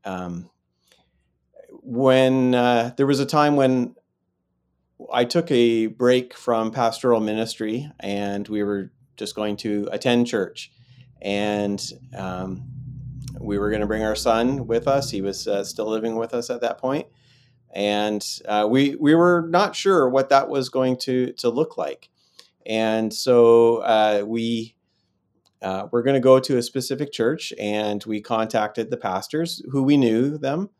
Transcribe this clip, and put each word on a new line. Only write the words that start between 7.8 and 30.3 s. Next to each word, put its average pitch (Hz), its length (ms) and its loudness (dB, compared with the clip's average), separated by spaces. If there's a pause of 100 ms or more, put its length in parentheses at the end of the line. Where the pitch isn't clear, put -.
and 101 480 -6
we 104 160 -4
were 101 280 -4 (240)
just 101 200 -10
going 107 220 -4
to 104 340 -2
attend 120 360 2
church. - 440 -6 (500)
And, 101 640 -2 (320)
um, 92 540 -10 (680)
we 104 200 -4
were 104 100 -2
gonna 107 160 -2
bring 110 180 -2
our 110 120 -2
son 120 500 0
with 117 220 -2
us. 139 240 0
He 101 100 -6
was, 98 260 -6
uh, 101 160 -2
still 107 240 -6
living 110 280 -4
with 113 180 -6
us 120 160 -6
at 120 120 -6
that 117 180 -4
point. 135 260 -4 (680)
And, 104 540 -2 (220)
uh, 104 220 2
we, 139 260 2
we 147 180 4
were 170 360 4
not 180 260 0
sure 170 340 2
what 135 200 2
that 139 200 6
was 135 200 -2
going 131 320 0
to, 127 320 -2
to - 160 -2
look 151 280 -4
like. - 320 -8 (560)
And 110 480 -2
so, 117 640 6
uh, 110 480 2
we, 113 500 -4 (840)
uh, 95 300 -6
were 120 100 0
gonna 135 180 2
go 131 200 8
to 131 180 -2
a 120 60 0
specific 135 480 -6
church, 135 480 -2
and 104 460 -4
we 107 160 -6
contacted 110 680 -2
the 120 80 -6
pastors, 151 640 -6 (100)
who 135 120 -2
we 143 140 4
knew 131 420 2